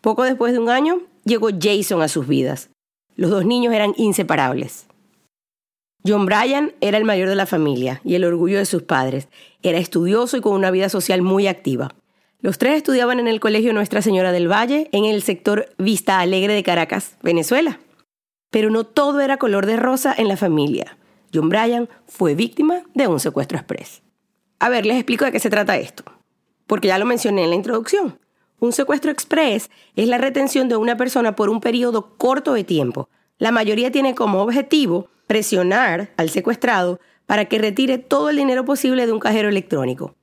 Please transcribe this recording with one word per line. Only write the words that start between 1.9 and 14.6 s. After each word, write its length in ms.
a 80
sus 200
vidas. 420
Los 140
dos 140
niños 300
eran 220
inseparables. 880
John 200
Brian 540
era 160
el 80
mayor 240
de 60
la 100
familia 600
y 100
el 100
orgullo 340
de 60
sus 200
padres. 440
Era 160
estudioso 580
y 40
con 140
una 160
vida 180
social 340
muy 260
activa. 440
Los 180
tres 200
estudiaban 420
en 80
el 140
Colegio 320
Nuestra 280
Señora 300
del 200
Valle, 420